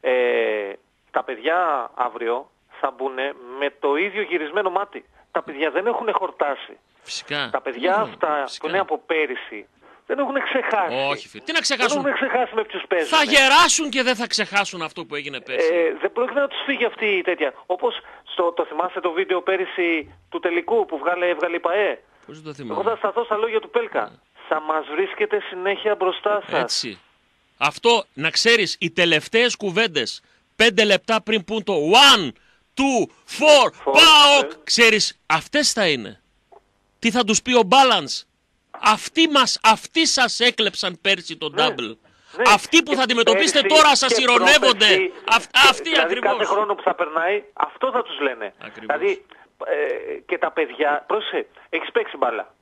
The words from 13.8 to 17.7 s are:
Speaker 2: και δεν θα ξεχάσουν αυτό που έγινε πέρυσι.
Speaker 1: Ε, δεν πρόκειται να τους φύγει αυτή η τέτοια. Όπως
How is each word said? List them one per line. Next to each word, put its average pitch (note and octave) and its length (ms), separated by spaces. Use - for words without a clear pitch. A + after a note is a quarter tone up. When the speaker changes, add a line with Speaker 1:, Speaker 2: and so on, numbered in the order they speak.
Speaker 2:
και B3+ 140
δεν B3 120
θα A#3+ 120
ξεχάσουν G3 540
αυτό D#3+ 240
που D3 100
έγινε C#3 260
πέρυσι. D#3+ 320
Speaker 1:
Ε, E3+ 280
δεν F#3+ 100
πρόκειται B3 280
να C#4 80
τους - 180
φύγει C4 200
αυτή A3 200
η G3 160
τέτοια. D#3 320
Όπως F#3 280